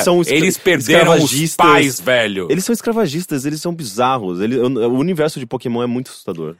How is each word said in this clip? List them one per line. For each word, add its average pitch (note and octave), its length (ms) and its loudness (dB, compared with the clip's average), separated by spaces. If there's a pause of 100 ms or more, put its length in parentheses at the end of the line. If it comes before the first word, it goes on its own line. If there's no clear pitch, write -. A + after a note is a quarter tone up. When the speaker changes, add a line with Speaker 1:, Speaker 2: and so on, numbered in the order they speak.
Speaker 1:
são F3 180 4
escra-, C#3 140 0
Speaker 2:
eles E3 220 2
perderam E3 540 4
os D3 200 4
Speaker 1:
escravagistas. D#3 240 -2
Speaker 2:
pais, D3 440 4
velho. G#2 500 0
Speaker 1:
Eles F3 140 0
são A#3 80 -2
escravagistas, F3+ 720 -2
eles D3+ 160 -6
são F3 140 -4
bizarros. A#2 680 -2
Ele, A#2 180 0
o, A#2+ 80 2 (220)
o B2+ 100 0
universo D#3 400 -2
de C3 80 -10
Pokémon A#2+ 360 -4
é B2 40 -2
muito B2 240 -6
assustador. E2 500 -10